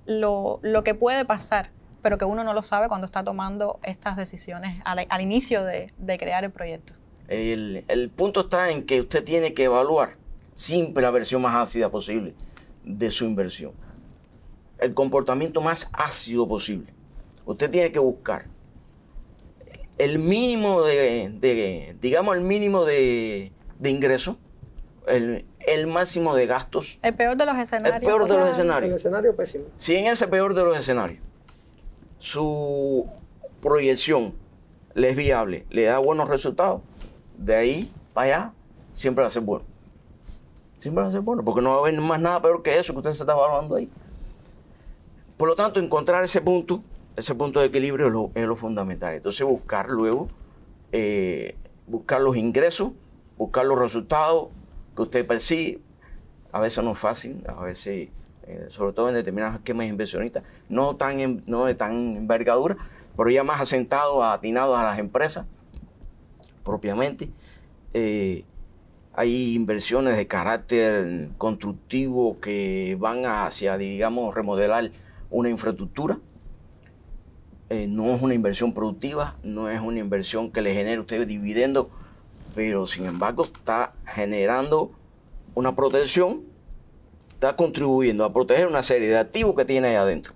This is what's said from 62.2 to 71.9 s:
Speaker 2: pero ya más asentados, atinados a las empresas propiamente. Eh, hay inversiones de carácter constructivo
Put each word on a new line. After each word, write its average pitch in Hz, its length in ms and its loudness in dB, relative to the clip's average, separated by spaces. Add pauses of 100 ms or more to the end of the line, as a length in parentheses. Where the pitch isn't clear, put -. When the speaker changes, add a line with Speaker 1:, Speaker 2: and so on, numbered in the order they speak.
Speaker 2:
pero 110 140 4
ya 131 140 4
más 147 160 0
asentados, 139 640 2
atinados 117 520 2
a 117 60 2
las 107 160 0
empresas 127 480 -2 (1160)
propiamente. 107 680 -4 (640)
Eh, 104 500 -2 (680)
hay 120 400 0
inversiones 113 640 0
de 101 100 0
carácter 101 1120 0
constructivo 117 1040 -2